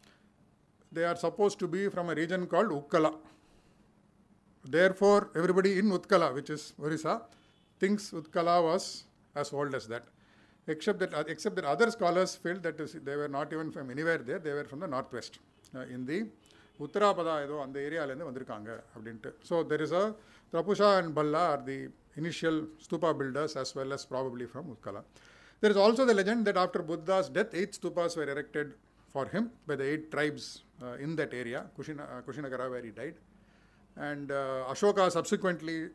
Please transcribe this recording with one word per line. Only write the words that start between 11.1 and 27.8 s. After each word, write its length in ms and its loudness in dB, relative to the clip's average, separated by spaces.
uh, 140 0
except 260 -4
that 100 -4
other 280 4
scholars 420 2
feel 240 -4
that 220 -6
is, 140 -8
they 200 -8
were 140 -4
not 240 -4
even 180 -4
from 220 -10
anywhere 260 0
there, 220 -6
they 100 -6
were 140 -4
from 160 -12
the 80 -6
northwest, 500 -8
uh, 60 -10
in 220 -10
the 220 -4
Uttarapada 460 2
ஏதோ 180 -6
அந்த 220 -8
ஏரியாலேருந்து 440 -4
வந்திருக்காங்க 420 -10
அப்படின்ட்டு. 360 -12
So 60 0
there 160 2
is 140 -4
a, 140 0
Trapusha 460 4
and 140 0
Balla 280 2
are 180 0
the 80 -6
initial 360 0
stupa 260 2
builders 420 -2
as 160 -6
well 180 -4
as 60 -12
probably 400 -4
from 220 -12
Utkala. 280 -12
There 120 8
is 120 6
also 260 8
the 40 8
legend 340 2
that 80 2
after 240 2
Buddha's 380 0
death, 240 0
eight 200 -4
stupas 440 -2